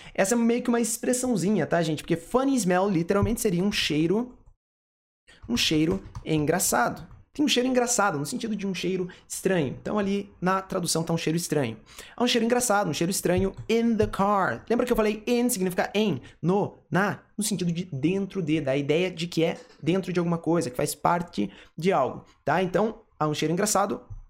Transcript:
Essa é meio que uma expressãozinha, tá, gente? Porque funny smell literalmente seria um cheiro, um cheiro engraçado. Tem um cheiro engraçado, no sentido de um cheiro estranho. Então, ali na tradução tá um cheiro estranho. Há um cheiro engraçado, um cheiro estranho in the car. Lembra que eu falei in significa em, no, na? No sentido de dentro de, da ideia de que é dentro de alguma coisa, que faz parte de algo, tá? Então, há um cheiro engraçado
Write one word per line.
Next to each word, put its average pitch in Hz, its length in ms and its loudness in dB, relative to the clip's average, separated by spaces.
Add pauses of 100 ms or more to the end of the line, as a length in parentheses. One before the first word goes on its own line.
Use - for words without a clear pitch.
(140)
Essa 196 220 2
é - 20 2
meio 233 240 2
que 247 80 -4
uma 240 120 2
expressãozinha, 220 840 0
tá, 170 160 2
gente? 156 220 -2
Porque - 140 -2
funny 269 380 0
smell 185 340 2
literalmente 202 520 0
seria 180 220 2
um 208 80 0
cheiro, 185 680 0 (1120)
um 120 80 -2
cheiro 160 460 2 (200)
engraçado. 165 880 0 (220)
Tem 294 80 0
um 285 40 4
cheiro 240 200 2
engraçado, 240 520 2
no 147 80 -6
sentido 226 280 -6
de 190 120 -6
um 190 80 -4
cheiro 180 340 -2 (180)
estranho. 170 540 0
Então, 214 160 -4
ali 196 420 -2
na 190 220 0
tradução 175 420 -2
tá 165 80 -2
um 165 60 2
cheiro 160 180 0
estranho. 147 400 0 (400)
Há - 80 -2
um 247 40 4
cheiro 240 180 2
engraçado, 220 420 2
um 156 60 0
cheiro 170 160 0
estranho 190 460 0 (120)
in 226 300 2
the 214 80 4
car. 190 640 0
Lembra 233 160 2
que - 60 2
eu 220 40 0
falei 214 300 0
in 240 240 2
significa 185 460 -2
em, 196 260 0 (180)
no, 180 380 0 (140)
na? 180 320 0 (120)
No 208 80 -4
sentido 175 280 -2
de 175 140 -4
dentro 190 540 -2
de, 156 220 0
da 135 160 0
ideia 147 320 0
de 175 160 -6
que 170 180 -2
é 165 160 -2 (220)
dentro 180 320 0
de 180 60 0
alguma 170 180 0
coisa, 160 320 0
que - 80 -12
faz - 160 0
parte 175 560 -2 (260)
de 175 160 0
algo, 131 320 0 (220)
tá? 160 160 2
Então, 185 400 0 (160)
há 156 100 0
um 151 60 0
cheiro 156 180 0
engraçado 196 500 0 (280)